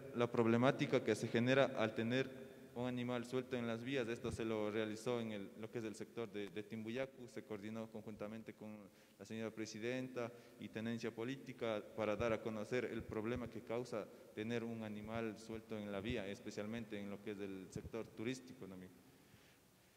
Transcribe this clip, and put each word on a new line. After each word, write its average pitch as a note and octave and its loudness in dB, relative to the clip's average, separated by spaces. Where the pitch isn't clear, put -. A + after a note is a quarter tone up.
la A#2 6
problemática A#2+ 8
que A2 6
se A#2 0
genera B2+ 8
al G#2+ 4
tener B2 2
un B2 0
animal B2 0
suelto B2+ -2
en A#2 0
las A2+ 0
vías. B2+ 2
Esto A#2+ -2
se A#2 0
lo G#2+ 2
realizó A2 2
en A2+ -2
el, G2+ -6
lo A2 -6
que - -6
es A2 -2
el G#2 -4
sector A2+ -6
de, G2+ -4
de G#2 -6
Timbuyacu. A#2 -4
Se A#2 -8
coordinó A2 -6
conjuntamente G#2+ -8
con G#2+ -12
la G2 -12
señora A2 -4
presidenta A#2 -2
y G#2 -6
tenencia A2+ -2
política A#2+ -2
para G#2+ 4
dar A2+ 4
a G#2+ 2
conocer A2 0
el A2 -2
problema A2+ -2
que G#2+ -8
causa A#2 -2
tener A2 0
un A2+ -4
animal G#2+ -2
suelto A2 -6
en G#2 -4
la G2 0
vía, G#2+ 0
especialmente G#2+ -4
en G2+ -6
lo G2+ -6
que A2 -4
es G2 -6
el F#2+ -6
sector A2 -4
turístico A2+ -6
también. F#2 -12